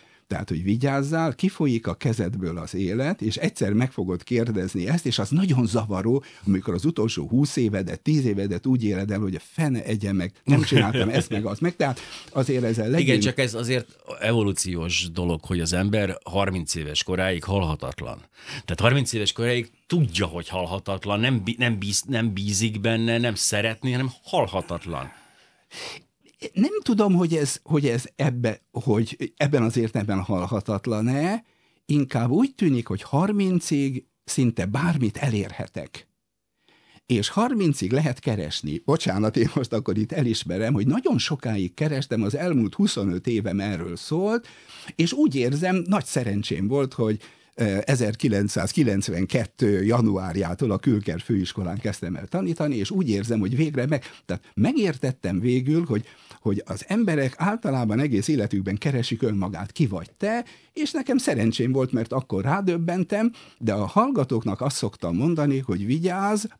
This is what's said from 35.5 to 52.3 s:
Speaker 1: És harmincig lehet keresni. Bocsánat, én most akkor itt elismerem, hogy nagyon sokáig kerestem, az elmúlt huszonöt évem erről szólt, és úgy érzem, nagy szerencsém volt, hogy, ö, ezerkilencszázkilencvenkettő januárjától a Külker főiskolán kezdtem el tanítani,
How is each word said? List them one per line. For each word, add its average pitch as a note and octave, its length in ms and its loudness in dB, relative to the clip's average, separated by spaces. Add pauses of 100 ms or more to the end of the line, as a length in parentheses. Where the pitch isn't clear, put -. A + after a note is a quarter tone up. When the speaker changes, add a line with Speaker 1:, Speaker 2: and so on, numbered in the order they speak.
Speaker 1:
És A2 220 2
harmincig G3+ 640 0
lehet C#3 260 2
keresni. E2 640 -4
Bocsánat, G#2 520 0
én E3+ 180 4
most C3 180 -4
akkor G#2 240 -2
itt A2 160 -2
elismerem, A2 600 0
hogy G#2 140 2
nagyon A#3 320 2
sokáig G#2 560 -2
kerestem, C#3 480 -2
az G#2+ 140 0
elmúlt C#3+ 380 0
huszonöt G2 520 0
évem G2+ 340 0
erről F2 360 -4
szólt, G#3 520 -2 (460)
és E3 180 0
úgy C4+ 220 4
érzem, D#3+ 520 2
nagy F#3+ 180 2
szerencsém G2+ 640 -2
volt, C3+ 240 0
hogy, A2 280 0 (340)
ö, G#2 300 2
ezerkilencszázkilencvenkettő G2+ 2000 2
januárjától G2 840 2
a F#2+ 80 2
Külker B2 420 0
főiskolán F#2+ 580 -2
kezdtem F#2 380 -6
el G2 100 -10
tanítani, E3 500 -2